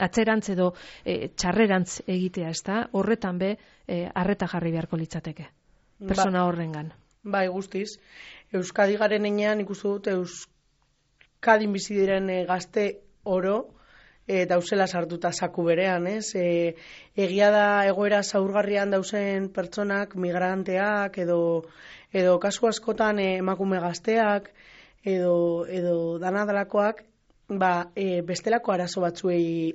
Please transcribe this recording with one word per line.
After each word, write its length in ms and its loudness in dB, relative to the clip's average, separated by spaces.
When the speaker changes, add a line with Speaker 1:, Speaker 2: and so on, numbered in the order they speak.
Speaker 1:
atzerantz 460 0
edo, 240 2
eh, 300 -4
txarrerantz 720 2
egitea, 440 -4
ezta? 420 -4
Horretan 460 -2
be, 180 -2
eh, 260 -4
arreta 360 0
jarri 240 -4
beharko 240 -4
litzateke, 500 -8
Speaker 2:
Ba- 80 -12
Speaker 1:
pertsona 360 2
horrengan. 480 -4
Speaker 2:
Bai, 260 0
guztiz. 500 -8
Euskadi 440 2
garen 280 2
heinean 360 0
ikusi 280 -8
dut 200 -4
Euskadin 1600 -2
bizi 220 -4
diren, 360 2
eh, 160 -2
gazte 540 -2
oro, 440 0
eh, 200 0
dauzela 400 2
sartuta 460 -2
zaku 320 -2
berean, 420 2
ez? 280 -4
Eh, 400 2
egia 340 4
da 360 4
egoera 360 2
zaurgarrian 680 0
dauzen 600 -2
pertsonak, 640 -4
migranteak, 1000 -2
edo, 460 0
edo 280 4
kasu 280 0
askotan, 500 0
eh, 200 0
emakume 420 -2
gazteak, 720 0
edo, 640 2
edo 520 -2
dana 280 -2
dalakoak, 580 0
ba, 480 0
eh, 260 0
bestelako 500 0
arazo 280 -2
batzuei 760 0